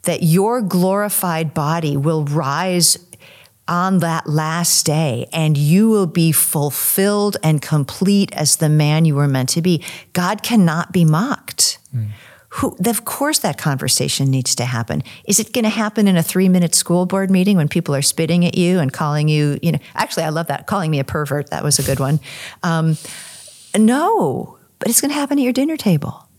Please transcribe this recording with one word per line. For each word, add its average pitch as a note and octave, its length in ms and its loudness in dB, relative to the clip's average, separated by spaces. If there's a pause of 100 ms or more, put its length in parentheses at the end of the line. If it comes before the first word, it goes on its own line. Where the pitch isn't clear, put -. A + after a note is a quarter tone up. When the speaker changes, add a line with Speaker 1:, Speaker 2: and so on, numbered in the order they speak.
Speaker 1:
That F3 200 -2
your G3 380 2
glorified F#3 920 -2
body D#3 440 -2
will D#3 260 0
rise D#3 720 0 (720)
on F3+ 320 0
that E3 280 -2
last D#3+ 580 0
day, D3 480 0
and D#3 240 0
you F3+ 320 4
will G3+ 180 2
be E3 240 2
fulfilled G3 1120 0
and D#3 180 2
complete F#3+ 720 0
as - 240 0
the D#3 120 2
man D3+ 360 4
you D3 100 2
were C#3+ 120 2
meant C3 220 0
to E3+ 120 -2
be. F3 220 0 (300)
God F#3 300 -2
cannot E3+ 480 2
be F3 140 4
mocked. - 760 0 (160)
Speaker 2:
Mm. G#2+ 140 -4 (400)
Speaker 1:
Who, - 360 -4
of A3+ 180 -2
course - 360 -4
that D3+ 180 -2
conversation C#3 760 0
needs C3 240 0
to B2 100 -2
happen. A#2 380 -4 (220)
Is G#3 140 0
it - 140 -6
gonna A3 160 0
happen G#3+ 380 0
in F#3 80 4
a E3 80 2
three-minute F#3 500 2
school F3+ 320 0
board F#3+ 240 -2
meeting F#3+ 280 4
when D3+ 100 2
people E3 260 -2
are C#3 80 0
spitting E3+ 440 0
at - 120 0
you F3+ 220 2
and C3+ 120 0
calling D3+ 360 -2
you, D3 340 2
you E3+ 120 0
know, - 60 -2 (160)
actually, - 280 -4
I D#3 60 -2
love D#3+ 180 -4
that, - 180 -6
calling F#3+ 240 -2
me D3 100 0
a C3+ 40 -2
pervert. D3 460 -4
That - 140 -6
was D3 140 0
a - 60 -2
good C3+ 160 -2
one. C#3 200 0 (440)
Um, D#3+ 340 0 (800)
no, A3+ 800 2 (220)
but - 100 -2
it's A#3 120 2
gonna C#4+ 120 -2
happen C#4+ 240 -2
at C#4 60 2
your B3 100 0
dinner D4+ 240 0
table. D3+ 500 -2 (120)